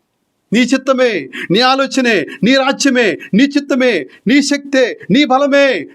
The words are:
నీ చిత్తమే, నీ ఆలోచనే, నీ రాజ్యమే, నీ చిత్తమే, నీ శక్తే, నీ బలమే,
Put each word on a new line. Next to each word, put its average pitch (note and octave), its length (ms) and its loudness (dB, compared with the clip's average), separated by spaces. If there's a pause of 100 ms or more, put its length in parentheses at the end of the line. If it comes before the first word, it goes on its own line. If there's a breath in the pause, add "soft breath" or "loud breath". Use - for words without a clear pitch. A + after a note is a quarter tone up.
(520)
నీ A3+ 80 2
చిత్తమే, B3+ 680 0 (220 loud breath)
నీ G3 100 2
ఆలోచనే, B3+ 680 0 (180 loud breath)
నీ B3+ 100 4
రాజ్యమే, B3+ 640 0 (160 loud breath)
నీ A#3+ 100 4
చిత్తమే, C#4 640 0 (200 loud breath)
నీ C#4 160 4
శక్తే, C#4 580 -2 (100)
నీ C4+ 140 2
బలమే, C4 720 0